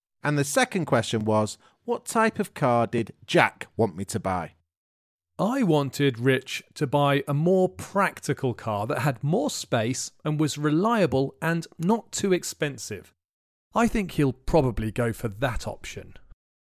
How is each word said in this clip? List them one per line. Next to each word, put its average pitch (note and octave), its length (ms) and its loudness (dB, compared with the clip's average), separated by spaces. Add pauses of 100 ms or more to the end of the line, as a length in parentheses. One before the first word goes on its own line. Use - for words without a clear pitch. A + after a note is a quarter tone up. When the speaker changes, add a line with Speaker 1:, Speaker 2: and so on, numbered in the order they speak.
(240)
Speaker 1:
And D3 140 0
the C#3+ 80 2
second G3 400 0
question A2+ 400 0
was, G#2+ 320 2 (260)
"What - 220 -4
type A3 340 0
of G3 140 -4
car A#2+ 340 2
did A2+ 260 -4 (120)
Jack - 500 2
want G2+ 220 0
me G2 80 -8
to - 140 -6
buy?" F2+ 340 -4 (840)
Speaker 2:
I A#3+ 260 0
wanted C#3+ 540 2
Rich B2+ 460 0 (120)
to D3 120 -2
buy C#3+ 400 2
a C#3+ 60 -2
more F3+ 340 4
practical E3 840 -2
car A2 340 -4
that C3 140 -2
had C3+ 200 -2
more G#3+ 280 0
space - 600 -4 (120)
and D3+ 160 -2
was D3 180 0
reliable D3+ 840 2
and E3 260 -2 (100)
not G3+ 360 0
too G3+ 180 0
expensive. C#3+ 840 -6 (640)
I A3+ 140 4
think G3+ 240 -4
he'll C#3 200 2
probably A#2 580 0
go A#2 200 0
for - 160 -6
that A2+ 400 -4
option. - 460 -12 (480)